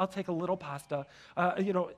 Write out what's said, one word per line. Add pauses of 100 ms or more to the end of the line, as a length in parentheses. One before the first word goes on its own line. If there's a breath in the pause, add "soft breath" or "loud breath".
I'll
take
a
little
pasta." (280 soft breath)
Uh,
you
know,